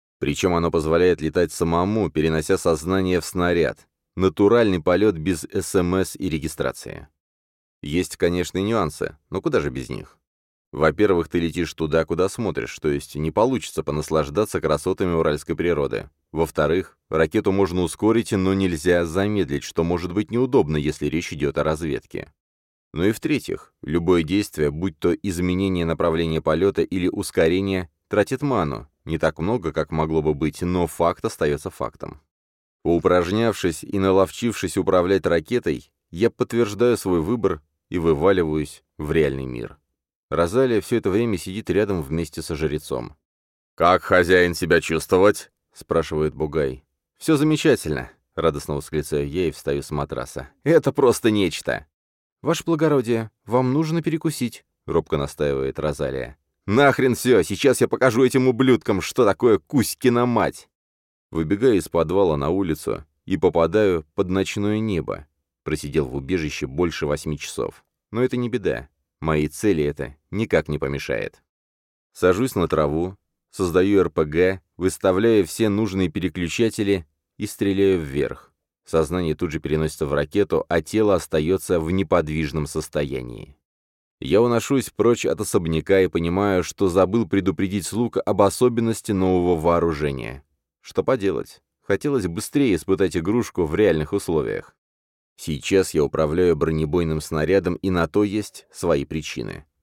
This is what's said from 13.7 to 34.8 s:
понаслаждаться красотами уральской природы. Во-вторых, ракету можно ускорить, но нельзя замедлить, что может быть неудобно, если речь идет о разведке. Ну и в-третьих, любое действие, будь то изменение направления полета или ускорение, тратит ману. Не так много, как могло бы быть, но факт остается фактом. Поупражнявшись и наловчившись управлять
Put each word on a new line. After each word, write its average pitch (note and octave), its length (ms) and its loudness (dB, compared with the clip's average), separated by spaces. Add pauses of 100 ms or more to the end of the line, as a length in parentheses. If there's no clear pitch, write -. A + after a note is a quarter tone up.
понаслаждаться D2+ 800 -2
красотами F2 520 0
уральской D#2+ 420 -2
природы. C#2+ 540 -2 (220)
Во-вторых, D#2 680 -2 (120)
ракету E2 420 0
можно F#2 300 2
ускорить, G#2+ 500 0
но F#2+ 220 2
нельзя F2 520 2
замедлить, F2 580 -2
что - 200 -4
может F2 300 -2
быть G#2 180 -4
неудобно, A#2 460 0
если D2 300 -4
речь D2+ 260 -4
идет C#2+ 240 -4
о D2 60 0
разведке. D2+ 680 -6 (600)
Ну E2 100 -2
и G2+ 80 4
в-третьих, - 720 -6
любое E2+ 420 2
действие, D#2 480 -2
будь E2 260 -6
то F2 160 0
изменение F2+ 720 -2
направления E2 580 -2
полета E2 420 0
или F2+ 260 -2
ускорение, F#2 800 0 (180)
тратит B2+ 340 0
ману. E2+ 460 -2 (160)
Не D#2+ 140 -4
так D#2 220 -2
много, E2+ 340 -2
как D#2 180 -4
могло D#2 300 0
бы D#2 120 0
быть, D2+ 280 -4
но F2+ 260 0
факт E2+ 380 -2
остается D2+ 440 -4
фактом. - 520 -12 (640)
Поупражнявшись F2+ 1000 2
и - 160 -4
наловчившись F#2+ 800 0
управлять F#2 480 2